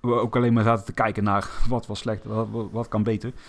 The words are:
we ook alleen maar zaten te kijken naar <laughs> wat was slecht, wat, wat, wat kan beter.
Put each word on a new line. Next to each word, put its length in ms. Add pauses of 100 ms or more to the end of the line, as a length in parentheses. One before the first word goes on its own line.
we 120
ook 240
alleen 160
maar 120
zaten 200
te 80
kijken 320
naar 340
<laughs> 100
wat 180
was 120
slecht, 260
wat, 260
wat, 200
wat 180
kan 140
beter. 300 (160)